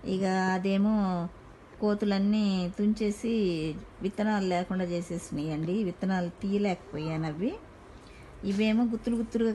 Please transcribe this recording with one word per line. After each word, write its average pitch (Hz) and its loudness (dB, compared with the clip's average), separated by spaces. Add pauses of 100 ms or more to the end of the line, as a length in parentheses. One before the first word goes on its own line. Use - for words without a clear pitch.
(140)
ఇక 190 0 (320)
అదేమో 196 4 (840)
కోతులన్నీ 208 2 (320)
తుంచేసి 214 0 (680)
విత్తనాలు 208 0
లేకుండా 185 0
చేసేసినాయండి, 170 -2
విత్తనాలు 185 0 (140)
తీయలేకపోయాను 175 -2
అవి. 170 -2 (920)
ఇవేమో 214 2
గుత్తులు 233 0
గుత్తులుగా 226 0